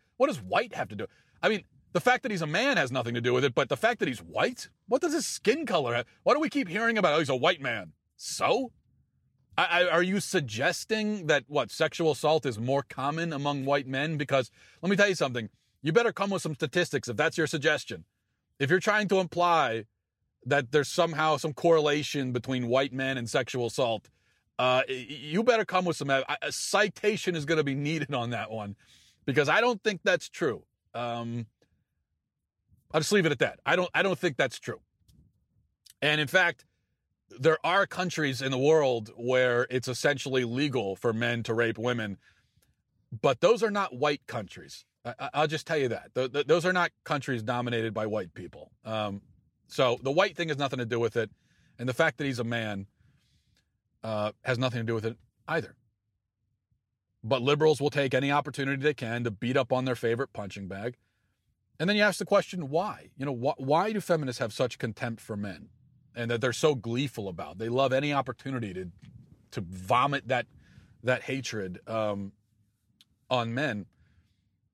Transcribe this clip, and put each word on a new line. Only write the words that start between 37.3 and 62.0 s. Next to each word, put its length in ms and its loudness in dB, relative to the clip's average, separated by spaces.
there 240 4
are 220 4
countries 560 -4
in 100 -2
the 60 -2
world 580 4
where 540 2
it's 180 -2
essentially 560 0
legal 540 -2
for 160 0
men 300 -2
to 100 -4
rape 240 2
women, 400 -4
but 180 2
those 240 6
are 80 2
not 240 -2
white 320 0
countries. 580 -12
I, 120 -8
I, 160 -8
I'll 140 2
just 180 -6
tell 120 -2
you 120 2
that. 240 -8
Th-, 200 -2
th-, 140 -2
those 180 4
are 80 2
not 180 0
countries 380 -2
dominated 500 -2
by 140 -2
white 260 -6
people. 380 -18
Um, 380 -6
so 360 2
the 80 0
white 240 2
thing 140 -4
has 80 -2
nothing 220 -2
to 60 -4
do 140 -2
with 160 0
it, 140 0
and 80 -6
the 60 0
fact 240 2
that 80 -4
he's 140 -2
a 40 -4
man, 440 -4
uh, 300 -4
has 160 -2
nothing 220 -2
to 40 -6
do 100 -2
with 100 -4
it 100 -4
either. 300 -4
But 180 0
liberals 380 4
will 100 0
take 240 2
any 180 2
opportunity 500 0
they 120 2
can 300 -4
to 80 -2
beat 240 -2
up 160 2
on 140 0
their 100 0
favorite 380 -2
punching 340 -10
bag. 300 -10
And 100 0
then 60 0
you 80 2